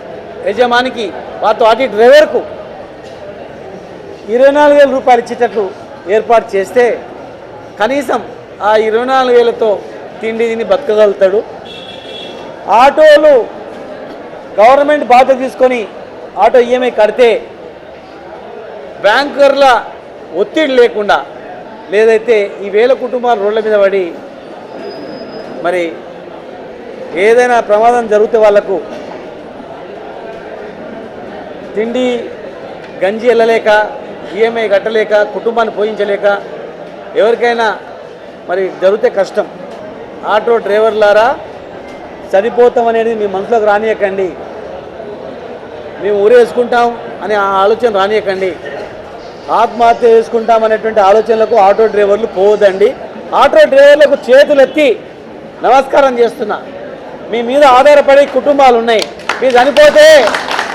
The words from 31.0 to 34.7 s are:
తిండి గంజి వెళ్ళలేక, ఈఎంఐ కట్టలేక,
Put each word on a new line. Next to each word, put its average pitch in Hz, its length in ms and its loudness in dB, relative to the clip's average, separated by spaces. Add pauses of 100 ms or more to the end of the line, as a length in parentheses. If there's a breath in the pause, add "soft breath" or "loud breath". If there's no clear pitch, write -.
తిండి 233 560 -4 (760)
గంజి 220 240 -2
వెళ్ళలేక, 220 600 2 (460)
ఈఎంఐ 226 340 -2
కట్టలేక, 208 540 0